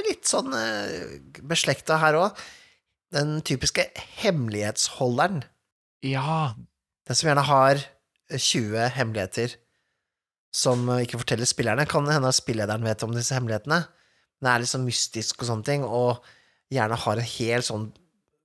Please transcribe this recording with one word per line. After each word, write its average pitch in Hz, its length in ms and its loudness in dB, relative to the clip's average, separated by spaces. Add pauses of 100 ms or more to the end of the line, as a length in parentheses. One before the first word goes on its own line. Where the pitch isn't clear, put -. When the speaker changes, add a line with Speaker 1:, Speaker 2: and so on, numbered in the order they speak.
Speaker 1:
litt - 240 -2
sånn, 262 240 -2
eh, 220 640 -6 (240)
beslektet 156 580 0
her 156 200 6
også. 202 300 -2 (640)
Den 151 300 0
typiske - 460 -2 (340)
hemmelighetsholderen. 127 1200 0 (640)
Speaker 2:
Ja. 135 500 -2 (540)
Speaker 1:
Den 120 100 -2
som 165 120 2
gjerne 143 160 4
har, 139 360 6 (480)
eh, 135 80 -6
tjue 113 520 0
hemmeligheter 117 680 -2 (960)
som, 123 360 2
eh, 123 160 0
ikke 120 140 -6
forteller 123 300 -2
spillerne. 127 380 0
Kan 147 200 0
hende 147 200 2
at 127 100 2
spillederen 110 460 -2
vet 110 200 -2
om 113 100 -4
disse 120 220 -2
hemmelighetene, 123 460 0 (600)
men - 0 -
det 127 100 4
er 120 80 4
litt 120 120 -2
sånn 131 160 -2
mystisk - 540 -4
og 120 80 -2
sånne 110 160 -2
ting, 143 180 0
og 120 380 0 (500)
gjerne 113 260 2
har 107 200 0
en 117 40 0
hel 117 400 -2
sånn 107 300 -6 (540)